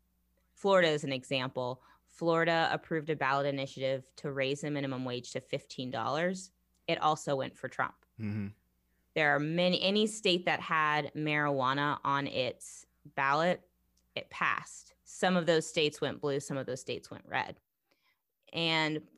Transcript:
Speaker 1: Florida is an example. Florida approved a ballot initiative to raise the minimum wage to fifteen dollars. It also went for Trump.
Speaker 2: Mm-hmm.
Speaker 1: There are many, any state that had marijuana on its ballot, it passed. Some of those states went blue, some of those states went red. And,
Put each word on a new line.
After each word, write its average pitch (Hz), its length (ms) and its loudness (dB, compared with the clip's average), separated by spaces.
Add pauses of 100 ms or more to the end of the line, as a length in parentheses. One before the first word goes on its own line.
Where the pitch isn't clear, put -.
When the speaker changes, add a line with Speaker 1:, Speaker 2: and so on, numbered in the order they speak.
(540)
Speaker 1:
Florida 190 340 4
is 151 160 0
an 139 80 -4
example. 127 720 -4 (260)
Florida 165 600 2
approved 160 400 -2
a 156 60 -2
ballot 139 300 2
initiative 135 580 -2 (120)
to 151 140 -8
raise 139 300 -2
the 151 100 -4
minimum 135 340 -4
wage 123 280 -6
to 131 80 -6
fifteen 131 500 -8
dollars. 151 600 -2 (340)
It 165 160 0
also 156 320 2
went 127 220 -4
for 131 120 -8
Trump. - 260 -4 (260)
Speaker 2:
Mm-hmm. 104 280 -4 (680)
Speaker 1:
There 151 200 4
are 143 60 4
many, 175 420 2
any 208 240 4
state 180 400 0
that 160 140 0
had 151 540 0
marijuana 143 880 2
on 139 220 2
its - 600 -6 (300)
ballot, 147 460 2 (520)
it - 160 -10
passed. - 640 -4 (100)
Some 185 320 0
of 170 100 2
those 160 200 4
states 151 340 0
went 131 200 -4
blue, 143 200 -2
some 147 160 -6
of 131 100 -6
those 123 140 -6
states - 300 -8
went - 160 -16
red. - 300 -4 (960)
And, 156 480 0 (180)